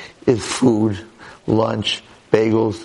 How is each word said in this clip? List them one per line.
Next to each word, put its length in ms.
is 200
food, 520
lunch, 560
bagels, 540